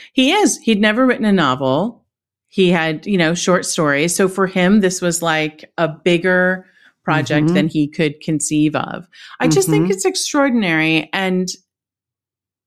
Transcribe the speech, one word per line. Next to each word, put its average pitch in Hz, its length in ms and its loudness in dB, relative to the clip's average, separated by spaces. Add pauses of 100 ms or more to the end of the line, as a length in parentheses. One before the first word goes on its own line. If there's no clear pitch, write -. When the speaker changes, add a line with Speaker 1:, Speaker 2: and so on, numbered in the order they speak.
(140)
Speaker 1:
He 262 180 2
is. 392 280 0
He'd 214 220 0
never 220 240 2
written 226 200 0
a 208 60 2
novel. 139 760 0 (440)
He 185 200 2
had, 160 380 -2
you 202 100 0
know, 165 160 2
short 175 320 0
stories. 151 500 0
So 190 120 2
for 190 180 -2
him, 190 360 2
this 180 200 -2
was 170 220 -2
like 156 560 -4
a 165 80 0
bigger 180 800 0 (360)
project 151 440 0
Speaker 2:
Mm-hmm. 170 80 2
Speaker 1:
than 147 120 2
he 151 200 -2
could 151 340 -4
conceive 151 560 -2
of. - 300 -8 (340)
I - 80 2
just 370 180 2
think 311 180 2
Speaker 2:
Mm-hmm. 370 60 -2
Speaker 1:
it's 381 140 -4
extraordinary. 196 1040 0
And 185 380 -2 (1160)